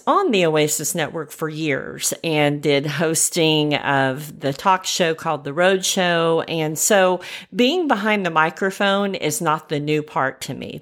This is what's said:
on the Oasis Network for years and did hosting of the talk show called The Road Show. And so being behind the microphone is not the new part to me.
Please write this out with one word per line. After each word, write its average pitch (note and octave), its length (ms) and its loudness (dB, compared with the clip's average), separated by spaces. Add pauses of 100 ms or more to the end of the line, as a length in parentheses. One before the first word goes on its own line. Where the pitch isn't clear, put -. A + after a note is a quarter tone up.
on F4 240 2
the F#3 140 4
Oasis D3+ 500 0
Network D#3 360 -6
for D#3+ 180 -6
years D3+ 640 -4 (100)
and D3 400 0
did C#3+ 220 2
hosting D#3 880 0
of C#3 640 -2
the C#3 140 -2
talk F#3 320 0
show E3 280 0
called D#3 300 -4
The C#3+ 80 -8
Road F#3 320 2
Show. E3 640 2
And D#3 320 -2
so F#3 400 4 (340)
being C#4 360 2
behind G#3 360 0
the E3+ 40 0
microphone F#3+ 840 0
is D3 260 -4
not D#3 260 0
the D3 140 -4
new D3+ 200 0
part C#3 400 -2
to C#3 120 -10
me. - 280 -12